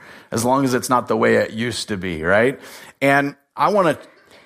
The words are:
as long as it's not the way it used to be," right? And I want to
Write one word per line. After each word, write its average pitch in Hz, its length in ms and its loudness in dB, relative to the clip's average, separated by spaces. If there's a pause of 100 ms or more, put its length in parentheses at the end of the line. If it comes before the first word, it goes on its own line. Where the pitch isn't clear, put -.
(320)
as 113 120 -2
long 135 220 2
as 123 80 0
it's 120 160 -2
not 123 180 0
the 113 80 0
way 113 200 2
it - 160 0
used 113 380 -6
to 104 80 -4
be," 87 260 -6
right? 110 360 2 (400)
And 143 360 2 (200)
I 156 140 2
want 190 200 2
to - 180 -4 (380)